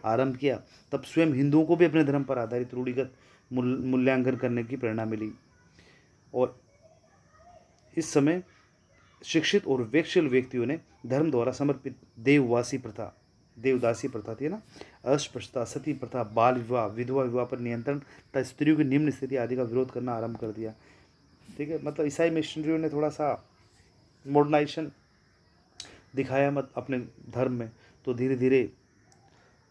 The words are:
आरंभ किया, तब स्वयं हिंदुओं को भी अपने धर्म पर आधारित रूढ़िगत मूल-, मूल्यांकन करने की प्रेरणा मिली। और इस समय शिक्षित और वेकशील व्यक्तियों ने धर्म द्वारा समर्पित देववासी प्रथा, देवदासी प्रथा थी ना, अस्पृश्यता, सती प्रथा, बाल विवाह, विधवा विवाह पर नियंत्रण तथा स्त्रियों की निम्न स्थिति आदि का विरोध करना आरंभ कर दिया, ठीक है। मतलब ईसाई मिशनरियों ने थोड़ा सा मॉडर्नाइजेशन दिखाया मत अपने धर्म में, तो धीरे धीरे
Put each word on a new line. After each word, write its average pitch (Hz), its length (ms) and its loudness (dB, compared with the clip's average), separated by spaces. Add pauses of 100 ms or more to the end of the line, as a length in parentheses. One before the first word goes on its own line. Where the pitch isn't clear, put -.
आरंभ 127 320 2
किया, 127 260 0 (300)
तब 135 100 -2
स्वयं 165 240 2
हिंदुओं 143 380 4
को 165 120 2
भी 170 80 6
अपने 156 200 6
धर्म 139 180 2
पर 135 160 -4
आधारित 123 360 -4
रूढ़िगत 127 400 -4 (380)
मूल-, 127 320 0
मूल्यांकन 127 520 2
करने 120 280 -2
की 123 120 -8
प्रेरणा 113 280 -2
मिली। 107 280 -6 (1000)
और - 260 -2 (1400)
इस 160 160 -4
समय 156 300 2 (840)
शिक्षित 175 420 2
और 131 160 0
वेकशील 151 460 2
व्यक्तियों 127 380 0
ने 156 140 -4 (260)
धर्म 143 240 0
द्वारा 123 220 2
समर्पित 143 440 -4 (220)
देववासी 123 600 4
प्रथा, 110 420 -12 (380)
देवदासी 123 500 0
प्रथा 113 260 -10
थी 135 140 -4
ना, 214 140 -8 (420)
अस्पृश्यता, 127 600 -2
सती 147 280 -6
प्रथा, 127 320 -6
बाल 117 300 4
विवाह, 117 320 -2
विधवा 123 360 -2
विवाह 123 220 -2
पर 123 140 -6
नियंत्रण 120 400 -4
तथा - 440 -6
स्त्रियों 147 340 2
की 151 80 4
निम्न 143 260 2
स्थिति 131 260 -4
आदि 123 200 -2
का 127 60 0
विरोध 123 280 -2
करना 123 220 -6
आरंभ 113 240 -6
कर 117 100 -8
दिया, 110 280 -8 (840)
ठीक 147 120 -8
है। 156 140 -6
मतलब 147 240 -2
ईसाई 165 240 2
मिशनरियों 160 480 -2
ने 160 100 -2
थोड़ा 147 200 0
सा 147 400 -4 (800)
मॉडर्नाइजेशन 147 680 2 (1200)
दिखाया 135 340 0
मत 139 260 -4
अपने 127 220 -4 (320)
धर्म 123 220 -2
में, 117 180 -6 (340)
तो 127 100 -2
धीरे 127 200 -2
धीरे 127 380 2 (1000)